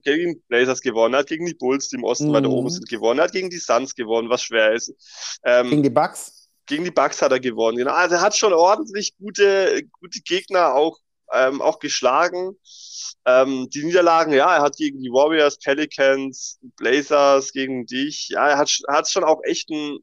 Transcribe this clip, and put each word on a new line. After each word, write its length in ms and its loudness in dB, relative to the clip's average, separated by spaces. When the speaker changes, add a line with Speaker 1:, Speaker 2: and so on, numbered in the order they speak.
Speaker 1:
gegen 320 -2
die 120 -20
Blazers 340 0
gewonnen, 340 0
er 60 2
hat 60 -2
gegen 200 -6
die 80 -10
Bulls, 340 -4
die 60 -12
im 80 -8
Osten 280 -2
weiter 180 2
Speaker 2:
Mhm. 40 0
Speaker 1:
oben 160 -4
sind, 180 -12
gewonnen, 320 0
er 60 4
hat 60 -4
gegen 180 -6
die 80 -14
Suns 380 -2
gewonnen, 340 -4
was 140 -2
schwer 300 2
ist. 200 -6
Ähm, 260 2
Speaker 2:
Gegen 140 2
die 60 4
Bucks? 600 -4
Speaker 1:
gegen 160 -4
die 80 -6
Bucks 320 0
hat 80 4
er 80 2
gewonnen, 380 0
genau. 160 -2
Also 220 2
er 60 2
hat 140 2
schon 180 2
ordentlich 640 2
gute, 640 0
gute 200 -16
Gegner 560 0
auch, 240 0
ähm, 280 0
auch 180 0
geschlagen. 760 -2
Ähm, 480 4
die 100 -8
Niederlagen, 500 2
ja, 240 4
er 40 2
hat 140 0
gegen 240 -6
die 100 -10
Warriors, 480 2
Pelicans, 1000 -2
Blazers, 760 2
gegen 340 -6
dich, 420 -8
ja, 180 0
er 100 2
hat 100 0
sch-, 200 -4
hat 220 0
schon 140 -2
auch 200 2
echt 280 -6
ein, 320 -8